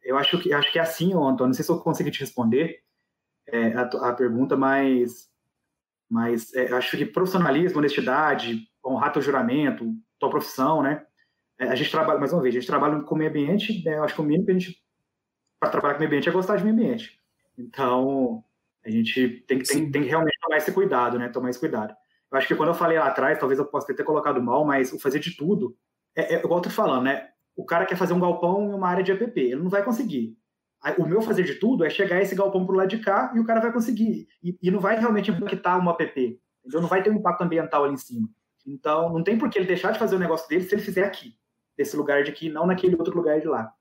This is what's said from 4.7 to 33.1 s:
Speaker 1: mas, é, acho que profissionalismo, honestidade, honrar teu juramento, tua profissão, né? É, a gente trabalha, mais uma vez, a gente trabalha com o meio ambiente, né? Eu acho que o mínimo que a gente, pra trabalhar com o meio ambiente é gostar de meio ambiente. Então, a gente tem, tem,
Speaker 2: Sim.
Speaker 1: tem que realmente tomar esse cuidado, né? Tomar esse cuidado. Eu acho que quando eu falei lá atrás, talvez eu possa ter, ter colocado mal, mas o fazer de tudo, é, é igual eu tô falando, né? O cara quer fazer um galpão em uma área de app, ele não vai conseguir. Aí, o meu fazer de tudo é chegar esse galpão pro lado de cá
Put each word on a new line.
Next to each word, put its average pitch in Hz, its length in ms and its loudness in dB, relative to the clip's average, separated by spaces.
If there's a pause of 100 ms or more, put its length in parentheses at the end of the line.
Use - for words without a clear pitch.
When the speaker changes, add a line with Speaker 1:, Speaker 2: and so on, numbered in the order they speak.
Speaker 1:
mas, 117 440 -2
é, 127 200 0
acho 123 240 -2
que 143 80 0
profissionalismo, 175 720 0
honestidade, 131 840 0 (240)
honrar 131 280 -2
teu 151 80 0
juramento, 127 720 0 (260)
tua 135 100 0
profissão, 143 520 0
né? 147 240 -2 (540)
É, 127 80 -2
a 123 80 0
gente - 160 -2
trabalha, 156 280 2
mais 143 140 0
uma 170 80 2
vez, 123 140 2
a 127 40 2
gente 123 80 -8
trabalha 147 340 0
com - 140 -4
o - 20 0
meio 156 120 2
ambiente, 160 540 0
né? 156 140 0
Eu 151 60 0
acho 147 120 -4
que 170 60 -4
o - 20 0
mínimo 151 220 2
que 196 60 0
a - 20 4
gente, 180 240 -2 (840)
pra - 100 0
trabalhar 143 260 0
com 143 40 -8
o - 20 0
meio 151 80 0
ambiente 143 200 2
é - 20 -2
gostar 185 260 0
de 180 60 0
meio 214 120 4
ambiente. 143 440 -2 (380)
Então, 127 840 0 (420)
a 113 40 -12
gente 117 580 0
tem, 131 120 0
tem, 127 60 -6
Speaker 2:
Sim. 156 260 0
Speaker 1:
tem 143 120 0
que 123 60 -2
realmente 156 320 0
tomar 160 160 0
esse 185 140 0
cuidado, 123 480 0
né? 120 100 -4
Tomar 123 200 -4
esse 123 100 -6
cuidado. 110 340 -4 (380)
Eu 135 60 0
acho 135 100 0
que 151 80 2
quando 156 140 0
eu - 60 2
falei 165 220 2
lá 151 100 2
atrás, 135 300 0
talvez 135 220 0
eu 139 60 0
possa 139 220 -4
ter, 135 60 -4
ter 143 100 -4
colocado 147 380 0
mal, 127 240 2
mas 135 280 2
o - 60 -8
fazer - 200 0
de 175 160 -6
tudo, 156 400 -2 (400)
é, 160 200 0
é - 40 2
igual 175 200 0
eu 175 40 -4
tô - 60 -4
falando, 135 340 0
né? 139 260 -2 (260)
O 180 100 -10
cara 180 200 0
quer 185 120 -4
fazer 180 160 0
um 180 60 2
galpão 180 500 2
em 202 40 -4
uma 190 140 -2
área 180 160 0
de 185 80 0
app, 220 280 -2
ele 127 180 0
não 175 120 -2
vai 202 140 2
conseguir. 185 520 -2 (460)
Aí, 147 160 -2
o 160 80 2
meu 185 160 2
fazer 190 220 0
de - 120 -2
tudo 208 300 2
é 147 60 0
chegar 185 300 0
esse 190 120 0
galpão 190 320 0
pro 190 100 0
lado 190 140 4
de 220 80 -4
cá 220 380 0